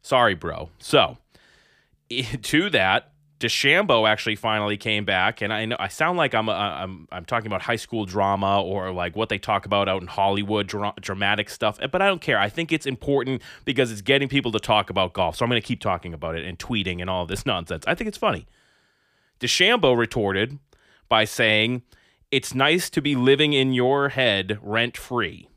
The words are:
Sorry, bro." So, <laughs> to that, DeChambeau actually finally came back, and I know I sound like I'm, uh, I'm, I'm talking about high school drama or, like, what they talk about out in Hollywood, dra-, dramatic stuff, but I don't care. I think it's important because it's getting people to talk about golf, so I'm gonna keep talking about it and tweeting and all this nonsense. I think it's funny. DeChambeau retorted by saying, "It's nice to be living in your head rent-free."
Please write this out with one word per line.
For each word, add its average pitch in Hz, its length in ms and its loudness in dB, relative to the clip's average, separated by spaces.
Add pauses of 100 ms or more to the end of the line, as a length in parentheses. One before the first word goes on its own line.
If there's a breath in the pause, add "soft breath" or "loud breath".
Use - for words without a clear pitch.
Sorry, 120 340 4
bro." 80 440 -8
So, 104 400 2 (640 soft breath)
<laughs> 120 600 -8
to 180 280 2
that, 98 400 2 (300)
DeChambeau 139 680 4
actually 107 280 0
finally 104 400 -2
came 104 280 -2
back, 98 380 0
and 104 100 -2
I 110 120 -4
know 113 160 -4
I 101 80 -4
sound 170 280 -2
like 151 160 0
I'm, 110 160 0
uh, 104 60 0
I'm, 92 560 -6
I'm 90 140 -12
talking 113 240 -4
about 95 120 -4
high 120 160 -2
school 110 300 -4
drama 98 560 2
or, 95 300 -4
like, 87 240 -4
what 107 120 -2
they 104 80 -2
talk 101 300 -2
about 101 220 2
out 95 120 0
in 87 80 -12
Hollywood, 101 600 0
dra-, 104 320 -4
dramatic 101 500 -2
stuff, - 280 -2 (120)
but 180 100 -2
I 196 60 4
don't 190 160 0
care. 127 160 2
I 101 100 2
think 165 240 -4
it's 156 140 -4
important 131 560 -2 (220 loud breath)
because 127 260 0
it's 107 100 -10
getting 135 280 2
people 131 240 -2
to 107 80 0
talk 107 280 2
about 95 240 0
golf, 85 240 0
so 123 80 0
I'm 120 60 0
gonna 120 100 2
keep - 200 -6
talking 87 340 -4
about 80 220 -6
it 80 100 -8
and 90 120 -12
tweeting 92 420 -4
and 90 100 -6
all 90 160 -2
this 95 180 -8
nonsense. 87 440 -4
I 170 80 0
think 226 100 -8
it's 208 100 -8
funny. 151 300 -2 (960)
DeChambeau 165 580 4
retorted 113 600 0 (500 soft breath)
by 110 160 6
saying, 113 580 2 (480 soft breath)
"It's 131 240 -2
nice 151 360 2
to 151 120 -2
be 143 140 0
living 139 360 4
in 135 200 2
your 135 360 2
head 107 540 0
rent-free." 113 960 -4